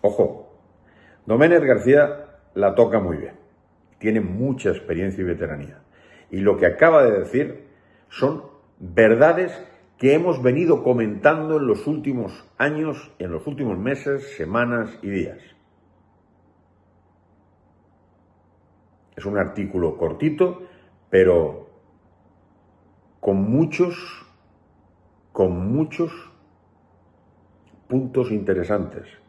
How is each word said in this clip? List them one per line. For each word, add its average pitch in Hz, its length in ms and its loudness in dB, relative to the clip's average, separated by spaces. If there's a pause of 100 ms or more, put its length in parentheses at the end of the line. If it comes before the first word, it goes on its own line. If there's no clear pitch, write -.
Ojo, - 500 0 (720)
Doménez 156 380 4
García 135 640 2 (280)
la 98 200 0
toca 113 260 4
muy 85 160 -4
bien. 65 180 -12 (640)
Tiene 110 220 0
mucha 107 500 -4
experiencia 95 520 -6
y 90 40 -4
veteranía. 78 540 -8 (500)
Y 95 100 -8
lo 98 160 2
que 107 100 2
acaba 156 380 6
de 107 160 4
decir - 440 -4 (440)
son 147 360 -4 (340)
verdades 117 720 4 (460)
que 135 160 4
hemos 165 280 0
venido 160 420 2
comentando 135 720 0
en 139 100 0
los 107 200 0
últimos 135 600 -6 (100)
años, 151 600 -4
en 90 140 -8
los 80 140 -8
últimos 131 300 -4
meses, 139 600 -6
semanas 117 640 -4
y 98 80 -8
días. 95 280 -6 (3750)
Es - 100 -12
un 101 100 -4
artículo 92 600 -2
cortito, 151 680 -2 (480)
pero 87 580 2 (1500)
con 98 320 0
muchos, 165 460 0 (1400)
con 92 400 0
muchos 156 400 -4 (1800)
puntos 127 420 -2
interesantes. 95 800 -4 (200)